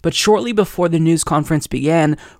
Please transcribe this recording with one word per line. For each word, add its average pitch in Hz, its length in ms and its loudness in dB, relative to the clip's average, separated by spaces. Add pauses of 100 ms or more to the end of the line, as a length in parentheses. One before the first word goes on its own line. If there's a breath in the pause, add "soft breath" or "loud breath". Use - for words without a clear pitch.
But 165 140 -2
shortly 214 380 2
before 180 360 0
the 165 100 0
news 165 240 2
conference 147 440 -2
began, 151 500 0 (220 loud breath)